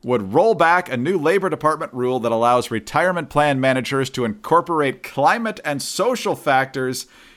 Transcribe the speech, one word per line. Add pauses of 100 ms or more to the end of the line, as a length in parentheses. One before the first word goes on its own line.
would
roll
back
a
new
Labor
Department
rule
that
allows
retirement
plan
managers
to
incorporate
climate
and
social
factors (300)